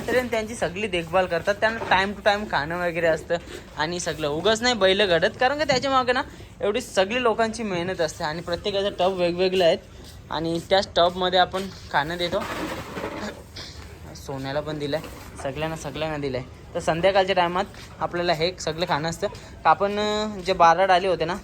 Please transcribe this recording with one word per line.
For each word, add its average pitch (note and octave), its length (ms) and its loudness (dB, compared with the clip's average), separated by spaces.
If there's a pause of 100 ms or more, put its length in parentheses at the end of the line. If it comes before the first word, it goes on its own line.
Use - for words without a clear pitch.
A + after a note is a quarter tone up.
तरी A#3 140 2
त्यांची A3+ 340 -2
सगळी F#3+ 320 -4
देखभाल F3 400 0
करतात. E3+ 280 0
त्यांना G#3 500 2
time G3+ 140 -4
to - 80 -2
time G#3 240 2
खाणं E3 280 -2
वगैरे E3+ 280 0
असतं E3 300 2 (400)
आणि E3+ 240 -2
सगळं D#3 280 -2
उगाच G3 340 2
नाही B3 120 2
बैल G3 320 4
घडत, F3+ 340 2
कारण C4 180 2
का D#4 60 0
त्याच्या C4+ 260 2
मागं B3+ 240 4
ना C4 80 0 (380)
एवढी G#3 200 0
सगळी G#3 420 0
लोकांची A3+ 400 2
मेहनत F3+ 380 -2
असते D#3+ 240 -2
आणि D#3 160 -4
प्रत्येकाचा G3 480 -2 (100)
टब F#3 140 4
वेगवेगळे F3+ 520 2
आहेत F3 140 6 (520)
आणि E3 300 -2 (100)
त्याच G3 260 4
टबमध्ये F3+ 420 4
आपण F#3 300 2 (240)
खाणं D#3+ 240 0
देतो. F3 260 -2 (1700)
सोन्याला C3+ 460 -6
पण D3+ 180 -4
दिलंय, D3 220 -2 (420)
सगळ्यांना, D3+ 340 -4
सगळ्यांना D3+ 420 -4
दिलंय. C3 240 -4 (320)
तर E3+ 60 -4
संध्याकाळच्या F#3 560 4
टायमात F3 280 2 (360)
आपल्याला F3 320 0
हे E3 280 0
सगळं E3 280 -4
खाणं D#3+ 220 0
असतं. F3+ 160 -4 (380)
आपण, F#3+ 280 4
अं, G#3 480 -2
जे F3+ 120 0
बारा F3+ 340 6
डाली F#3 200 6
होते E3 180 0
ना, E3+ 200 -2